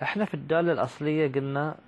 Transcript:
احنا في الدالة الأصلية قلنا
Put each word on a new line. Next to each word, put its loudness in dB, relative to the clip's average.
احنا -2
في -4
الدالة 2
الأصلية 0
قلنا -2